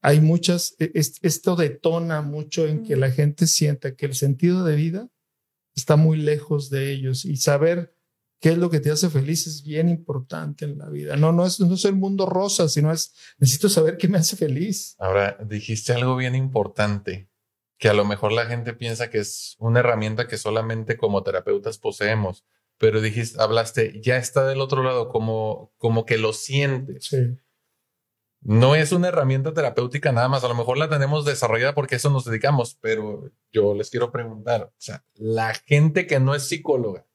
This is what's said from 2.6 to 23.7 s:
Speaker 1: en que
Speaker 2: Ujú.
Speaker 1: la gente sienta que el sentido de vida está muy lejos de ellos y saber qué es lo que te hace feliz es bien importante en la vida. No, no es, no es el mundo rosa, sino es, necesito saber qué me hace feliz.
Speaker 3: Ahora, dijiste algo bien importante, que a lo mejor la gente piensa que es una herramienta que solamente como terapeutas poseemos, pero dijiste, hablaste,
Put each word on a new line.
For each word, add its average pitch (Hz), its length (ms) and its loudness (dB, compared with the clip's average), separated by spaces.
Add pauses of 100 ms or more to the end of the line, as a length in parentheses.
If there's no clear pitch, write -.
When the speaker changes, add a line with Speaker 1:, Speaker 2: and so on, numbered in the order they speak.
Speaker 1:
en 151 160 -2
que - 120 -4
Speaker 2:
Ujú. 131 60 0
Speaker 1:
la 135 100 2
gente 147 360 2
sienta 143 480 0
que - 120 -6
el 135 80 -4
sentido 170 500 2
de 151 120 2
vida 170 340 -2 (640)
está 151 200 2
muy 156 220 6
lejos 147 520 -2
de 139 220 -4
ellos 131 320 -4
y 151 120 -4
saber 160 580 0 (460)
qué 160 100 4
es 165 80 2
lo 175 120 2
que 156 100 2
te 139 100 0
hace 165 200 0
feliz 147 360 -2
es 151 180 -12
bien 156 240 0
importante 156 760 -6
en 143 120 -8
la 151 100 -14
vida. 147 280 -6
No, 156 160 4
no 175 140 4
es, 180 140 -2
no 180 140 4
es 185 100 -4
el 196 100 4
mundo 196 320 0
rosa, 185 420 0
sino 147 240 2
es, - 220 -6 (240)
necesito 135 300 4
saber 175 280 4
qué - 120 0
me 196 100 2
hace 160 180 0
feliz. 165 600 -2
Speaker 3:
Ahora, 98 380 0 (100)
dijiste 107 460 -4
algo 123 240 0
bien 127 200 -2
importante, 104 920 -2 (500)
que 113 100 4
a 104 60 6
lo 104 100 4
mejor 104 280 0
la 113 140 0
gente 120 280 -6
piensa 117 360 -8
que 113 80 -2
es - 400 -8
una 117 220 2
herramienta 113 480 0
que 107 100 -8
solamente 113 580 -4
como 101 280 0
terapeutas 101 540 -4
poseemos, 104 680 -4 (340)
pero 110 220 4
dijiste, 113 420 -2
hablaste, 110 580 0